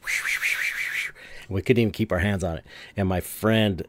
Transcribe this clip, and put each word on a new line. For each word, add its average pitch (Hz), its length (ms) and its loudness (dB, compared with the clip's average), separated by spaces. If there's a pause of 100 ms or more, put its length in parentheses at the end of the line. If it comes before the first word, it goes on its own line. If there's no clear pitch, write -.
(1500)
And - 20 -20
we 95 140 -2
couldn't 120 180 6
even 107 100 4
keep - 200 -2
our 92 80 2
hands 101 240 2
on 82 140 -2
it. - 80 -12 (300)
And 98 140 2
my 92 120 2
friend 107 680 2